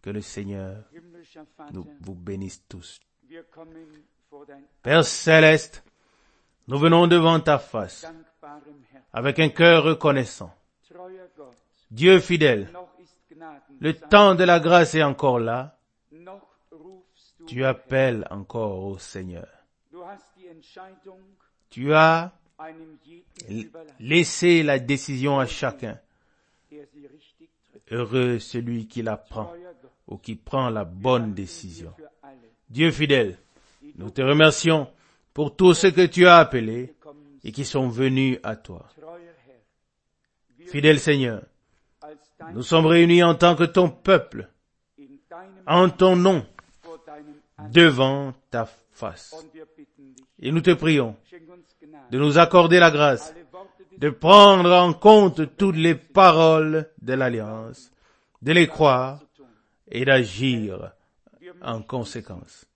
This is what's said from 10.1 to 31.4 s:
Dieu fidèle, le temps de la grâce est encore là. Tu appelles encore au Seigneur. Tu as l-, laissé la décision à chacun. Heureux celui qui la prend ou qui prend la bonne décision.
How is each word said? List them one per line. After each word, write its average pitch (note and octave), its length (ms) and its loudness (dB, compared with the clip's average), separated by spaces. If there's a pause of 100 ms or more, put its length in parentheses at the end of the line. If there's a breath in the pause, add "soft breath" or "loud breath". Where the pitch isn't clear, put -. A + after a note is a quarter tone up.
Dieu F3 260 4
fidèle, D3+ 500 0 (1120)
le D3+ 140 -8
temps F#3+ 420 2
de F3+ 80 -2
la F3 160 2
grâce E3 380 0
est D#3 80 0
encore C3 340 -4
là. B2 400 -10 (1700)
Tu B2 180 -8
appelles C3 680 -4
encore G2+ 540 -10
au G2 140 -14
Seigneur. F2+ 480 -18 (2250)
Tu C#3 240 -4
as D#3+ 380 2 (1160)
l-, A2 220 -14 (300)
laissé E3 640 0
la C#3 160 -2
décision C3+ 580 -4
à B2+ 80 -2
chacun. A2+ 520 -10 (1900)
Heureux A#2+ 500 -4
celui A#2 480 -10
qui A#2 140 -12
la A2 140 -8
prend A2+ 360 -16 (560)
ou G#2+ 100 -18
qui A2+ 160 -16
prend C3 340 -8
la G#2+ 160 -8
bonne A2 500 -4
décision. F2 580 -18 (800)